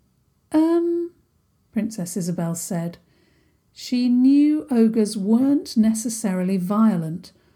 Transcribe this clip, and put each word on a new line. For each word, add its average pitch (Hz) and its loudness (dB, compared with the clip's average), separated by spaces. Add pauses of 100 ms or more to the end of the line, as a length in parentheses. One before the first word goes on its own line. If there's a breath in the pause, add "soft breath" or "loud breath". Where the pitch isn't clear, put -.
(520)
"Um," 339 0 (600)
Princess 202 -6
Isabel 170 -4
said. 170 -8 (720)
She 247 -4
knew 285 4
ogres 226 2
weren't 247 0
necessarily 214 0
violent, 180 -2 (240)